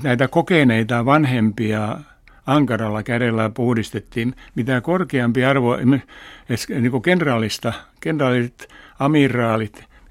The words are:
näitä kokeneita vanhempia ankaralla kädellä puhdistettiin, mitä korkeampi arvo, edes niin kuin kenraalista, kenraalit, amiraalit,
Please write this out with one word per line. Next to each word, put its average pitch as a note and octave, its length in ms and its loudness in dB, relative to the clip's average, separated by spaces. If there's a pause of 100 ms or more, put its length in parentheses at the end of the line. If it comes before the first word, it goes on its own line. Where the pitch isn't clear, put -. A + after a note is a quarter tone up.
näitä B2+ 260 0
kokeneita A#2+ 760 2
vanhempia A2+ 920 0 (480)
ankaralla A2+ 560 0
kädellä A2+ 480 0
puhdistettiin, A#2 840 -2 (200)
mitä B2 260 -2
korkeampi C3 640 0
arvo, B2+ 320 2 (720)
edes A#2+ 200 -6
niin B2+ 220 -2
kuin A#2+ 120 -4
kenraalista, B2 720 -2 (280)
kenraalit, B2+ 680 -2 (300)
amiraalit, B2 840 0 (260)